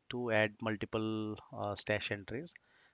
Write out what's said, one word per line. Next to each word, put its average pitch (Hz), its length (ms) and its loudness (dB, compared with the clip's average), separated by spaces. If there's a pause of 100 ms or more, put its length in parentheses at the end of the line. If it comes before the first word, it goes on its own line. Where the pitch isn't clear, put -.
(100)
to 123 220 0
add 107 280 6
multiple, 110 760 0 (200)
uh, 104 200 -2
stash - 340 0
entries. 110 420 -6 (420)